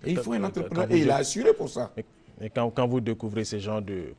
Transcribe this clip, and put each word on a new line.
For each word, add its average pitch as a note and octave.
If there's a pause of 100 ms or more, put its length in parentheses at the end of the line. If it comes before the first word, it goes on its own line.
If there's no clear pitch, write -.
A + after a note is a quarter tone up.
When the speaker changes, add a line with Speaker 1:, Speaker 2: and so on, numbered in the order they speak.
Speaker 1:
Et -
il F3+
faut B2+
un D#3+
Speaker 2:
Quand, G2
Speaker 1:
entrepreneur, E3+
Speaker 2:
quand -
vous F3
Speaker 1:
et D#3+
il C#3
a C#3
Speaker 2:
dé-, C#3
Speaker 1:
assuré B3+
pour D3
ça. -
Speaker 2:
et, A2 (360)
et G#2+
quand, A#2
quand B2
vous B2
découvrez A2
ces G#2+
genres G#2+
de F#2+